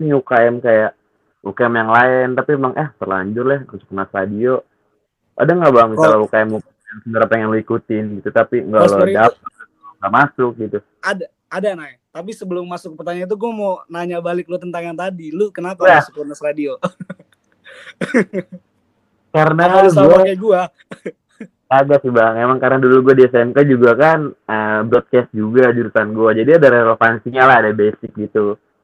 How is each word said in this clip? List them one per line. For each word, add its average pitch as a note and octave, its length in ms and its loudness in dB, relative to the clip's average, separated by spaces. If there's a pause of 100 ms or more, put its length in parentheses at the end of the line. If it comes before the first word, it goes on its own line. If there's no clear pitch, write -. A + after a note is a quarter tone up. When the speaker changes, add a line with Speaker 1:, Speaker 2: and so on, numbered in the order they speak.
Speaker 1:
nih, D3 160 0
U B2+ 80 -4
K - 60 -6 (100)
M A#2+ 160 2
kayak A2+ 340 0 (540)
U G2 80 -10
K - 60 -10 (100)
M A#2 80 -4
yang A2 160 -2
lain, B2+ 400 2
tapi B2+ 240 -6
emang, B2+ 240 -4
eh, D3+ 160 -8
terlanjur G2 480 -6
lah C#3 240 -2
masuk G2+ 240 -20
Mas F#2+ 160 -8
Radio. G#2 560 -4 (720)
Ada D#3+ 160 2
nggak, E3 220 2
Bang, A2+ 180 6
misalnya A2 240 2
Speaker 2:
Kalau G#2+ 80 0
Speaker 1:
U - 60 -8
K - 100 -2
M G#2+ 160 -2
yang G2 60 -10 (420)
sebenarnya A2+ 240 -2
pengen A2 240 -2
lu A2 80 0
ikutin A2 440 -6 (120)
gitu, G2 160 -8
tapi A#2 320 0
nggak G#2 160 2
Speaker 2:
Mas G2+ 80 4
Speaker 1:
lo G2 160 0
Speaker 2:
Ferry G2 80 -2
Speaker 1:
dapet, A2 240 2
Speaker 2:
itu - 120 -18 (520)
Speaker 1:
nggak G2 160 -8
masuk B2+ 400 -2
gitu? G#2 200 -8 (260)
Speaker 2:
Ada, F#3+ 220 -6 (260)
ada, F#3+ 260 -6
Nay. C#3+ 160 -18 (180)
Tapi F3 240 -16
sebelum F3+ 320 -10
masuk F3 280 -14
ke - 40 -20
pertanyaan F3 280 -10
itu, G#3 120 -6
gua A#3 120 -6
mau G#3 220 -4 (140)
nanya F3 320 -8
balik F3 280 -6
lu F3 120 -8
tentang F3 240 -12
yang E3+ 160 -12
tadi. F3 320 -10
Lu G3 200 -6
kenapa F3+ 320 -10
Speaker 1:
Wah. F3 160 6
Speaker 2:
masuk - 160 -8
ke D3 120 -12
Mas D3 160 -16
Radio? D3 360 -6
<laughs> - 40 -20 (2500)
Speaker 1:
Karena D#3 360 2
Speaker 2:
Apa F#3+ 200 6
lu - 40 8
sama D3+ 200 6
Speaker 1:
gua F#3 160 8
Speaker 2:
kayak F#3+ 120 -4
gua? F#3+ 220 2 (1120)
Speaker 1:
Agak C#3 320 2
sih, B2+ 80 -4
Bang. A2+ 240 2
Emang B2+ 240 0
karena C3 240 0
dulu B2+ 160 6
gua C3 160 4
di C3 80 6
S B2 80 2
M A#2+ 240 0
K C#3 80 4
juga A#2+ 320 4
kan, D#3 320 0
eh, G#2+ 560 -6
broadcast A#2+ 480 -2
juga A2+ 400 2
jurusan A2 400 -2
gua. A2 240 0
Jadi B2+ 240 4
ada C#3+ 80 6
relevansinya A#2 800 2
lah, A#2+ 160 6
ada G#2+ 80 0
basic G#2+ 400 -2
gitu. G#2 480 -4 (240)